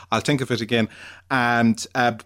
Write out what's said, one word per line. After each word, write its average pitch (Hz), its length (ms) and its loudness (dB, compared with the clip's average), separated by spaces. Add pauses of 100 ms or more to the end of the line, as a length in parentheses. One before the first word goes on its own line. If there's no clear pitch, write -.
(120)
I'll 110 80 2
think 143 200 0
of 127 120 -4
it 110 80 -2
again. 113 280 0 (400)
And, 120 560 2 (120)
uh, 123 160 2 (140)